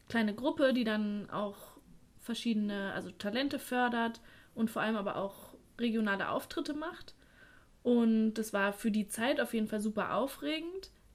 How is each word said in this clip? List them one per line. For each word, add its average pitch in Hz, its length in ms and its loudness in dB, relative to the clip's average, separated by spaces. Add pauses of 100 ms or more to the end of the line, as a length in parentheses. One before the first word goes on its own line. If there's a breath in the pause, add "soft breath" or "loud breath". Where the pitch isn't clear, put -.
kleine 214 280 0
Gruppe, 277 360 2
die 247 120 2
dann 208 480 -2
auch 202 260 -4 (640)
verschiedene, 208 720 -2
also - 160 -6
Talente 262 480 -2
fördert 233 640 0 (320 loud breath)
und 226 160 0
vor - 140 -2
allem 220 140 2
aber 196 180 -2
auch - 400 -6 (240)
regionale 214 500 2
Auftritte 294 460 -4
macht. 330 400 -10 (680 loud breath)
Und 226 520 6
das 214 180 -4
war 202 200 2
für 214 180 0
die 208 160 2
Zeit 262 340 0
auf 233 140 -2
jeden 214 120 2
Fall 214 140 -2
super 214 320 0
aufregend, 311 800 -4 (240 soft breath)